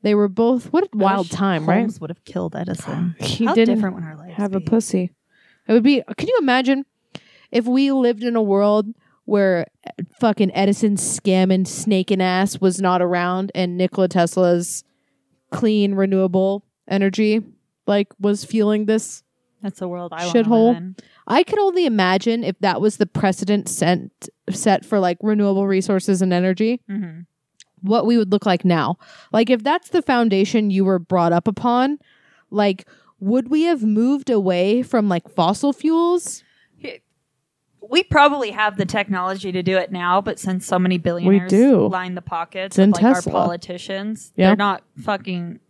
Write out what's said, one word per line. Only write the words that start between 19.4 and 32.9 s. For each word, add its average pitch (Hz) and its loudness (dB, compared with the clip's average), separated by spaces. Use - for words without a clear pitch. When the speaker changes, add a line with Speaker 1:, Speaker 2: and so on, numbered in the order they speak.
Speaker 2:
That's 196 -10
a 185 -8
world 175 -10
I 170 -8
wanna 175 2
Speaker 1:
shithole? 226 4
Speaker 2:
live 240 2
in. 185 -12
Speaker 1:
I 269 2
could 415 0
only 370 2
imagine 214 2
if 190 -4
that 185 0
was 214 0
the 208 0
precedent 196 -2
set, 170 -2
set 196 0
for, 208 0
like, 180 0
renewable 202 0
resources 190 0
and 185 2
energy, 185 0
Speaker 2:
Mm-hmm. 175 -10
Speaker 1:
what 208 0
we 233 2
would 214 0
look 208 0
like 180 0
now. 170 0
Like, 220 2
if 233 0
that's 302 -2
the 349 0
foundation 214 0
you 190 2
were 185 2
brought 170 2
up 170 0
upon, 247 0
like, 202 -2